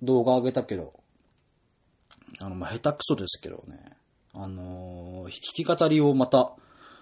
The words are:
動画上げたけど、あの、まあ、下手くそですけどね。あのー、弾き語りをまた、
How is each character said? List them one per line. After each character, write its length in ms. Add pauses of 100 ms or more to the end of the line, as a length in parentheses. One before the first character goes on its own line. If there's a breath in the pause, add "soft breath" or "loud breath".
動 220
画 120
上 80
げ 80
た 120
け 120
ど、 180 (1500)
あ 80
の、 60
ま 140
あ、 20
下 220
手 60
く 40
そ 140
で 120
す 120
け 80
ど 180
ね。 300 (360)
あ 140
の 840
ー、 20
弾 0
き 340
語 240
り 120
を 140
ま 120
た、 280 (480 loud breath)